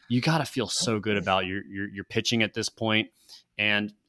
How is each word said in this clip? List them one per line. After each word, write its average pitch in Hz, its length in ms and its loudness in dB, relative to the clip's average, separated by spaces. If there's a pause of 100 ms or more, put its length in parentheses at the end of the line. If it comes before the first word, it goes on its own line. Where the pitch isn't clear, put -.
you 120 120 2
gotta 156 220 2
feel 123 240 -4
so 110 320 0
good 104 180 0
about 95 280 2
your, 95 220 -6
your, 101 200 -8
your 98 160 -12
pitching 113 380 0
at 107 140 0
this 113 120 -2
point. 110 420 0 (500)
And 104 340 0 (160)